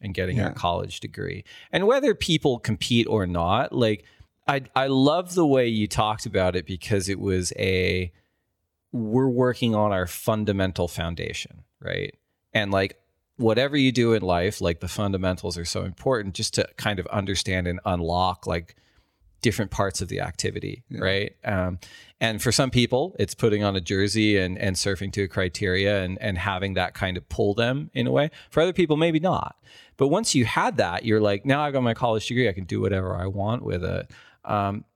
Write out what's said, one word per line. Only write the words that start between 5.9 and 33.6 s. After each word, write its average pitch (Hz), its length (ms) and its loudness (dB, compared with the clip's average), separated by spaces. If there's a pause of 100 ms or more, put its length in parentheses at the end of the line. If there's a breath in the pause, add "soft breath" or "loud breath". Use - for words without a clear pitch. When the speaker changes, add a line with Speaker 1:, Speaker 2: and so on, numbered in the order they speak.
Speaker 1:
about 92 300 2
it 90 100 -4
because 95 440 -2
it 95 100 -4
was 92 380 0
a, 92 520 0 (840)
we're 120 360 0
working 123 460 2
on 104 180 2
our 92 140 0
fundamental 98 840 0
foundation, - 760 -8 (160)
right? 50 340 -6 (380)
And, 104 180 0
like, 98 260 0 (400)
whatever 127 400 2
you 131 140 6
do 117 220 4
in 107 100 2
life, 92 380 0
like, 87 200 0
the 90 80 -6
fundamentals 92 680 -2
are 85 60 -6
so 95 200 -4
important 98 500 -4
just - 200 -4
to - 220 0
kind 104 220 -2
of 90 100 -4
understand 95 580 -2
and 90 180 -4
unlock, 90 640 0
like, 87 300 -6 (680)
different 107 280 0
parts - 300 -2
of 92 80 -8
the 92 120 -6
activity, 98 680 -8
Speaker 2:
Yeah. 110 120 -10
Speaker 1:
right? 98 440 -2
Um, 90 340 -2 (420 loud breath)
and 110 200 -2
for 123 120 0
some 135 180 2
people, 127 480 2
it's 98 160 -2
putting 104 300 2
on 98 120 2
a 95 40 -2
jersey 101 580 2
and, 92 200 0
and 95 180 -2
surfing 98 380 -4
to 101 100 0
a 95 40 -4
criteria 98 720 0
and, 92 180 -4
and 101 180 -2
having 95 360 -2
that 90 200 -2
kind 92 240 -2
of - 100 -14
pull 101 240 0
them 127 400 -2
in 123 140 -2
a 127 60 0
way. 143 180 2 (200 loud breath)
For 151 120 2
other 180 100 2
people, 151 240 2
maybe 160 240 2
not. 165 360 -2 (400 loud breath)
But 135 120 4
once 196 260 2
you 127 120 6
had 185 320 0
that, 90 260 0
you're 110 160 4
like, 101 240 2
"Now 139 180 2
I've 147 120 -2
got 131 80 0
my 117 120 4
college 110 320 0
degree. 120 220 2
I 98 40 0
can 92 120 -8
do 104 160 -2
whatever 95 340 0
I 92 120 -4
want 101 360 -2